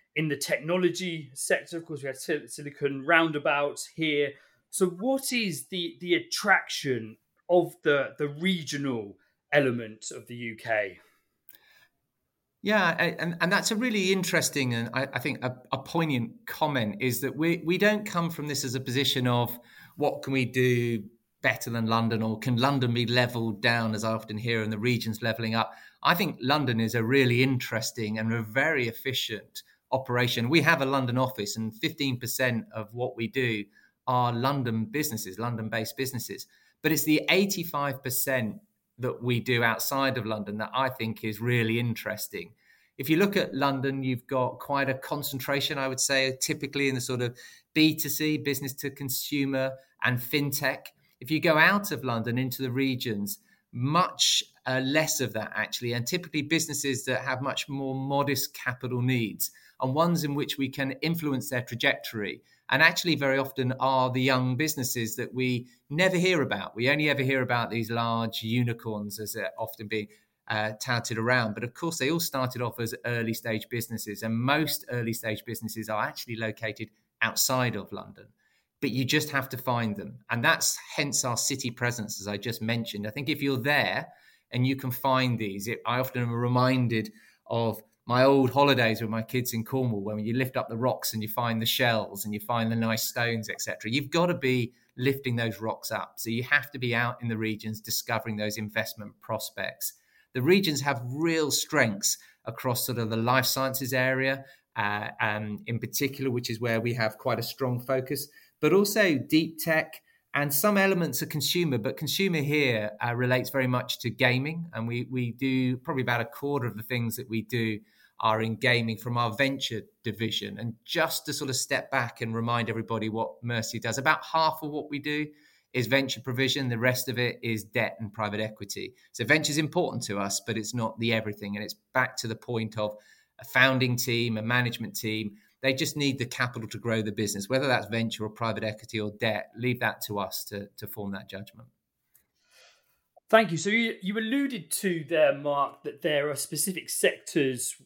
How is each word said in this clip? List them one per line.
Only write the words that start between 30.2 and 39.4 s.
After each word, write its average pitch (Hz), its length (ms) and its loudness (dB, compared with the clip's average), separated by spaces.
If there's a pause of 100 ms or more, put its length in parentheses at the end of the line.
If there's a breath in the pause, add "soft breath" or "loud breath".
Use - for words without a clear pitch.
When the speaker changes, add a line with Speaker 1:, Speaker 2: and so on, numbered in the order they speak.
Speaker 2:
We 160 140 6
have 156 180 6
a 135 40 2
London 131 320 0
office, 127 380 -2
and 110 180 -6
fifteen 139 460 -2
percent 117 460 0 (100)
of 110 180 -8
what 123 220 -4
we 113 140 -2
do 113 340 0 (420 soft breath)
are 123 280 2
London 120 500 0
businesses, 110 560 -4
London-based 110 560 -4
businesses. 117 500 -6 (380 soft breath)
But 156 80 2
it's 156 140 2
the 156 240 4
eighty-five 165 760 2
percent 123 540 0 (420)
that 120 240 -4
we 120 160 2
do 120 240 2